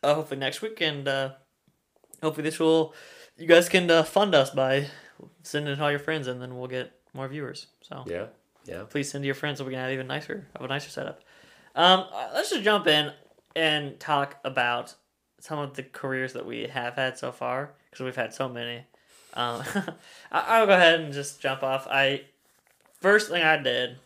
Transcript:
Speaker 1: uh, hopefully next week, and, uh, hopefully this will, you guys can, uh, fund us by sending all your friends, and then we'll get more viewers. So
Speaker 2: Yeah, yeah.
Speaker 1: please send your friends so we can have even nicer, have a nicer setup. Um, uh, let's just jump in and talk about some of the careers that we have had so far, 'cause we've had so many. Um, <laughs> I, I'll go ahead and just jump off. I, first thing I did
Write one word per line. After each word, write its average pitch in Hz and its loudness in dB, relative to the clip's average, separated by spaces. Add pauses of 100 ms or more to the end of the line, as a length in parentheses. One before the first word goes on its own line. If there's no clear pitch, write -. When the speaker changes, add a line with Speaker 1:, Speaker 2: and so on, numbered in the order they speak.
Speaker 1:
uh, 143 4
hopefully 147 -4
next 131 -4
week, 220 -8
and, 147 -2
uh, 135 -2 (880)
hopefully 156 -2
this 156 -4
will, 160 4 (420)
you 160 -14
guys 170 10
can, 180 4
uh, 165 8
fund 196 2
us 135 6
by 135 0 (560)
sending 147 -4
all 147 0
your 143 0
friends, 147 -4
and 123 -6
then 127 -12
we'll 127 -10
get 127 -8 (220)
more 131 -10
viewers. 139 -12 (160)
So - -16
Speaker 2:
Yeah, 87 -6 (380)
yeah. 92 -12
Speaker 1:
please 139 -6
send 143 -6
your 135 -2
friends 147 -6
so 139 -8
we 131 -8
can 131 -8
have 131 -4
even 131 -6
nicer, 147 -10
have - -14
a 127 -8
nicer 139 -6
setup. - -12 (540)
Um, 185 6
uh, 113 -10
let's 415 -2
just 294 -2
jump 208 2
in 151 2 (420)
and 151 -2
talk 139 -2
about 123 -2 (460)
some 156 -10
of 139 -8
the 135 -10
careers 131 -6
that - -10
we 117 -8
have 123 -6
had 131 -2
so 127 -8
far, 127 -6 (180)
'cause - -16
we've 127 -8
had 113 -4
so 131 -6
many. 120 -10 (480)
Um, 120 -4
<laughs> - -10
I, 165 0 (200)
I'll 220 4
go 196 6
ahead 170 8
and 151 -8
just 139 -10
jump 135 -4
off. 135 -2
I, 135 2 (800)
first 208 4
thing 175 0
I 156 6
did 127 -2